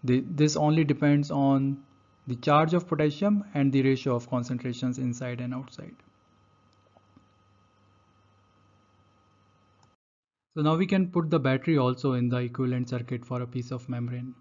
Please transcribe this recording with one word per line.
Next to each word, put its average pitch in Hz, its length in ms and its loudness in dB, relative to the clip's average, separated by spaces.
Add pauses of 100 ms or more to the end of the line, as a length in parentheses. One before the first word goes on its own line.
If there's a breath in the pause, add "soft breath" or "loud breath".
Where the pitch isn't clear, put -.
The, 127 240 2
this 151 280 2
only 156 280 4
depends 147 480 2
on 139 520 2 (420)
the 123 100 -4
charge 151 380 4
of 175 140 0
potassium 180 560 0 (100)
and 139 180 2
the 135 120 4
ratio 131 320 2
of 120 140 -6
concentrations 127 680 -4
inside 123 440 -6
and 123 120 -6
outside. - 420 -14 (4000)
So 160 60 -2
now 156 140 2
we 185 120 0
can 190 220 0
put 170 200 -2
the 165 100 2
battery 135 380 2
also 127 360 0
in 123 160 0
the 123 80 0
equivalent 123 520 -2
circuit 123 360 -6
for 123 160 -6
a 123 60 -8
piece 123 240 -8
of 123 160 -10
membrane. 123 540 -6